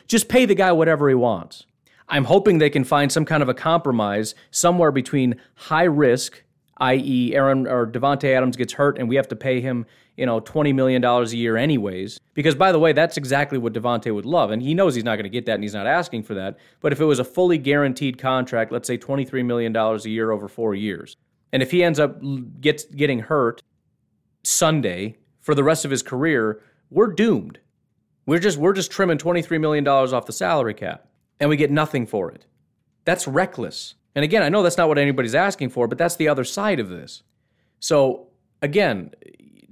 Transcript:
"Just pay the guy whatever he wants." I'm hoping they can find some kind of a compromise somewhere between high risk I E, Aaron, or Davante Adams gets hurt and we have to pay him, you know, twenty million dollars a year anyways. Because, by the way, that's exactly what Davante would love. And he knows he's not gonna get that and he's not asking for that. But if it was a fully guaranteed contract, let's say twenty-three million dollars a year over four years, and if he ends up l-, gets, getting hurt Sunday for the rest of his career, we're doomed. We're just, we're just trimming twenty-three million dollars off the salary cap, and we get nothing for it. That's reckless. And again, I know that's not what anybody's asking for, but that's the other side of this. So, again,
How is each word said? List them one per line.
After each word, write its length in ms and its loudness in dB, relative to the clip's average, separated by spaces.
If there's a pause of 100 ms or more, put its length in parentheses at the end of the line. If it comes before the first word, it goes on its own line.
"Just 220 0
pay 160 4
the 100 4
guy 160 4
whatever 360 2
he 80 4
wants." 500 -2 (440)
I'm 160 0
hoping 320 4
they 120 4
can 140 0
find 280 2
some 140 0
kind 160 0
of 80 0
a 40 0
compromise 840 -2 (160)
somewhere 400 2
between 440 0 (200)
high 280 0
risk 600 2 (340)
I 180 2
E, 380 0
Aaron, 340 2
or 200 -2
Davante 480 0
Adams 220 0
gets 160 -4
hurt 260 0
and 80 -4
we 80 0
have 140 0
to 60 -8
pay 260 -4
him, 240 -6 (320)
you 80 -2
know, 140 0
twenty 340 0
million 280 2
dollars 300 2
a 60 -6
year 180 0
anyways. 640 -2 (140)
Because, 220 0
by 160 4
the 80 4
way, 120 6
that's 260 2
exactly 400 -2
what 160 -4
Davante 400 -4
would 120 -6
love. 260 0
And 100 -2
he 120 -2
knows 200 2
he's 100 -4
not 120 -2
gonna 140 -8
get 160 -8
that 100 -2
and 80 -4
he's 100 -8
not 140 -6
asking 360 -2
for 100 -10
that. 240 -8 (240)
But 100 0
if 80 -2
it 60 2
was 140 2
a 40 0
fully 340 0
guaranteed 600 0
contract, 540 -2
let's 160 -6
say 100 -4
twenty-three 460 -4
million 280 -2
dollars 340 0
a 40 -8
year 220 -2
over 160 -4
four 280 -4
years, 400 -8 (380)
and 100 0
if 80 -6
he 120 4
ends 160 2
up 220 0
l-, 220 -8 (160)
gets, 260 -2
getting 340 -2
hurt 420 -2 (800)
Sunday 760 -2 (220)
for 160 -2
the 80 2
rest 220 0
of 60 -6
his 120 -2
career, 580 -2 (280)
we're 240 2
doomed. 460 0 (680)
We're 140 2
just, 180 0
we're 160 2
just 180 -4
trimming 260 0
twenty-three 420 -2
million 240 0
dollars 280 4
off 140 -2
the 80 -10
salary 400 -2
cap, 340 -12 (320)
and 100 2
we 60 2
get 160 2
nothing 340 0
for 260 -6
it. 140 -20 (600)
That's 220 -2
reckless. 680 -4 (200)
And 80 0
again, 180 2
I 80 2
know 140 2
that's 140 2
not 100 4
what 100 2
anybody's 380 0
asking 360 0
for, 180 0
but 80 -6
that's 180 0
the 140 0
other 160 0
side 340 -2
of 100 -6
this. 320 -16 (600)
So, 480 2 (320)
again, 500 0 (600)